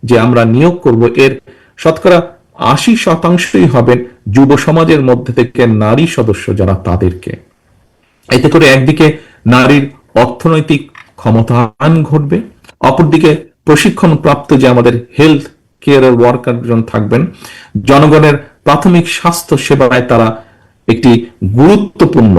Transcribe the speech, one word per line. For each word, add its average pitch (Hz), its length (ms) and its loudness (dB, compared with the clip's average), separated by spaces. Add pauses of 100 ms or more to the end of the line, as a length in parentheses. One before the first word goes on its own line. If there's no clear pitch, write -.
যে 120 120 0 (100)
আমরা 120 200 2
নিয়োগ 143 300 0 (100)
করব, 117 160 2 (220)
এর 135 100 0 (440)
শতকরা 175 400 0 (560)
আশি 226 200 0 (120)
শতাংশই 175 680 0
হবেন 123 260 0 (360)
যুব 139 220 4
সমাজের 160 520 0
মধ্যে 123 240 -2
থেকে 123 300 -2 (200)
নারী 120 240 0
সদস্য 113 380 -4 (140)
যারা, 95 160 0 (120)
তাদেরকে। 90 440 -4 (960)
এতে 123 240 0
করে 160 140 2
একদিকে 135 380 2 (400)
নারীর 127 400 2 (380)
অর্থনৈতিক 151 580 -2 (380)
ক্ষমতায়ন 120 760 -2 (100)
ঘটবে, 147 340 -2 (520)
অপরদিকে 156 420 2 (340)
প্রশিক্ষণপ্রাপ্ত 156 840 0 (120)
যে 131 60 2
আমাদের 120 280 2 (240)
হেলথ 147 240 2 (380)
কেয়ার 139 220 2 (160)
ওয়ার্কার 120 380 0 (120)
জন 117 100 0 (120)
থাকবেন, 113 300 -2 (680)
জনগণের 151 460 4 (280)
প্রাথমিক 170 420 0 (120)
স্বাস্থ্য 170 400 -4
সেবায় 127 540 0
তারা 117 160 2 (600)
একটি 113 240 2 (460)
গুরুত্বপূর্ণ 151 800 2